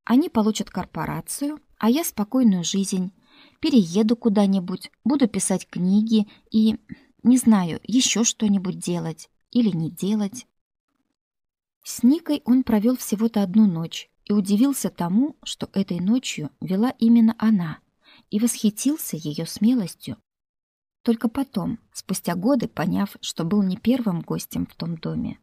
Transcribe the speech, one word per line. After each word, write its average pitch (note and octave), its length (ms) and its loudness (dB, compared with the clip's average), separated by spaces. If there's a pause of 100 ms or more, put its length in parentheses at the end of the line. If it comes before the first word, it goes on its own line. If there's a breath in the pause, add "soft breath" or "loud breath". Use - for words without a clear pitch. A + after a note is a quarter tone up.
Они C#4 240 2
получат G#3+ 420 -2
корпорацию, F3+ 880 -8 (180)
а G#3+ 120 2
я D4+ 140 0
спокойную G#3 600 0
жизнь. F#3+ 480 -4 (480 soft breath)
Перееду A3 560 2
куда-нибудь, G3 760 0 (120)
буду C4+ 260 2
писать F#3+ 400 -4
книги G#3 600 2 (220 soft breath)
и, A3 280 2 (440 loud breath)
не B3 160 6
знаю, F#3+ 460 4
еще A#3 400 2
что-нибудь G3 540 0
делать E3 520 -6 (200)
или A#3 200 2
не D#3+ 200 -2
делать". G3 560 -4 (1400)
С - 200 -14
Никой D4 440 2
он B3+ 160 4
провел A3 340 2
всего-то A3 460 -2
одну G3+ 240 4
ночь E3 440 -4 (140)
и - 80 -4
удивился G#3 560 2
тому, G3 540 -2
что - 320 -10
этой F#3+ 260 -2
ночью F#3 500 -2 (100)
вела F#3+ 380 0
именно A#3 400 6
она — G3 400 0 (520 soft breath)
и G#3 100 -2
восхитился A#3 760 -2
ее D3+ 280 -6
смелостью. G#3 720 -2 (840)
Только A#3 260 0
потом, A3+ 500 -4 (140)
спустя - 420 -6
годы, G#3+ 340 0
поняв, G3 520 -4
что - 240 -6
был G3+ 180 2
не F#3 140 0
первым A3 460 -2
гостем E3+ 440 -6
в - 80 -14
том E3 220 -8
доме, D#3+ 460 -8